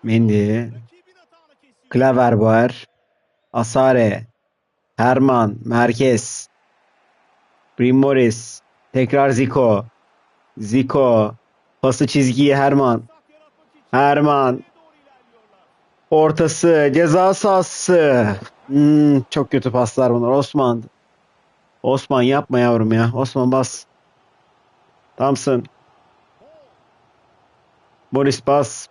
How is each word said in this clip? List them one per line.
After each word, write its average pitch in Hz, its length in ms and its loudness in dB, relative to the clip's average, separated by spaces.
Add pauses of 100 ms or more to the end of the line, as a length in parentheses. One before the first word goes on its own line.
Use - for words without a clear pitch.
Mendy. 113 680 0 (1200)
Klaverboer. 120 960 0 (640)
Asare. 117 760 0 (720)
Herman. 123 680 0
Merkez. 117 840 -2 (1300)
Bryn 127 180 2
Morris. 131 640 0 (320)
Tekrar 135 380 0
Zico. 120 540 0 (760)
Zico. 117 760 0 (480)
Pası 135 240 0
çizgiye 139 500 0
Herman. 139 460 0 (880)
Herman. 143 720 0 (1500)
Ortası. 156 840 2
Ceza 170 400 2
sahası. 160 1000 0 (300)
Hmm, 147 640 2
çok 143 200 -4
kötü 127 220 -2
paslar 123 420 0
bunlar. 120 140 -2
Osman. 127 560 -2 (1000)
Osman, 131 400 -2
yapma 131 360 -2
yavrum 117 340 0
ya. 117 220 0
Osman, 127 380 -2
bas. 131 320 -4 (1300)
Thompson. 131 480 -2 (2500)
Morris, 139 340 -2
bas. 143 440 -2